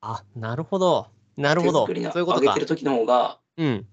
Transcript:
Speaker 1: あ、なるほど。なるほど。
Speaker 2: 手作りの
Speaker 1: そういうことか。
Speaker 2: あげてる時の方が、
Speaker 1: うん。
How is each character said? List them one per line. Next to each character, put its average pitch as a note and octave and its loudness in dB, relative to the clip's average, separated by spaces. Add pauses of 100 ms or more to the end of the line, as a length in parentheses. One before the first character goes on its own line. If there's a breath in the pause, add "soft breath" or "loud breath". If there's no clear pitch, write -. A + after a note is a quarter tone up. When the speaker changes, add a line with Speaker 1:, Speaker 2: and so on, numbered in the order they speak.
Speaker 1:
あ、 A2 -10 (120)
な A2+ -8
る D3 -6
ほ F#3+ -4
ど。 E3+ 2 (280)
な C#3+ 4
る F3 0
ほ F3 2
ど。 D3+ 4
Speaker 2:
手 - -
作 F#2+ -4
り E2+ -6
の - -6
Speaker 1:
そ E3+ -4
う - -2
い - 0
う E3+ -2
こ F3+ 0
と - 2
か。 C3 0
Speaker 2:
あ A2 4
げ - -
て - -2
る - -4
時 - -4
の C#3 0
方 A2+ 0
が、 A#2+ 0 (160)
Speaker 1:
う E3 -4
ん。 A2 -2